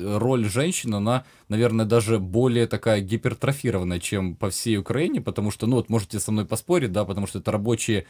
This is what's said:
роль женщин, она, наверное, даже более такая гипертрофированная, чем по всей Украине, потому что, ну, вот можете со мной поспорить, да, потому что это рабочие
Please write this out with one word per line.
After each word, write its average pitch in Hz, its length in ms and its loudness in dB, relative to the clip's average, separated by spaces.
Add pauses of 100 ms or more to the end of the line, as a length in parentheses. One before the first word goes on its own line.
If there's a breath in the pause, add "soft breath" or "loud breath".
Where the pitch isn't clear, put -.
(200)
роль 120 260 2
женщин, 123 480 -2
она, 113 300 0 (260 soft breath)
наверное, 110 360 2
даже 110 340 2
более 117 480 2
такая 110 340 2
гипертрофированная, 107 1000 -2
чем 92 360 -2
по 104 140 -4
всей 110 280 0
Украине, 143 440 -2
потому 104 300 -2
что, - 160 -4
ну, 127 100 4
вот 113 120 0
можете 107 300 -2
со - 120 -4
мной 107 140 0
поспорить, 135 460 0
да, 101 140 0
потому 98 220 -4
что - 120 -8
это - 120 -2
рабочие 110 580 0